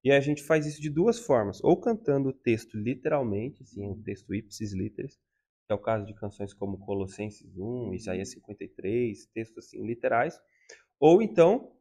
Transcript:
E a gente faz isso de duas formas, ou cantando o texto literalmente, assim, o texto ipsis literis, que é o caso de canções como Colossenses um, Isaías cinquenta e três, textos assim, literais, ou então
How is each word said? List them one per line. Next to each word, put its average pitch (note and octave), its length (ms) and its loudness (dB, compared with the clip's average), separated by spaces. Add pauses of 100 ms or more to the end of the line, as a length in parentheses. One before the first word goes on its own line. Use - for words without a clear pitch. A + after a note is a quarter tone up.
E C3+ 80 4
a C#3 80 8
gente C#3+ 220 0
faz D#3 240 2
isso D3 160 -8
de D#3 80 -4
duas G3+ 300 2
formas, A2 420 0
ou F3 180 4
cantando C#3 500 0
o C3 40 -4
texto A2+ 440 -2
literalmente, A#2+ 840 -4
assim, - 240 -12
o G2+ 160 -8
texto G2 320 -8
ipsis G#2+ 400 -8
literis, G#2+ 460 -8 (480)
que G#2+ 60 -2
é - 20 0
o - 40 -8
caso A2 260 -2
de G#2+ 80 -16
canções G2+ 400 -10
como G2 260 -8
Colossenses G2 760 -8
um, A#2 360 -6
Isaías G2 380 -6
cinquenta - 320 -16
e - 60 -12
três, A2 580 -4
textos - 380 -12
assim, G#2+ 200 -12
literais, A#2 540 -2 (600)
ou E3+ 220 8
então F3 600 4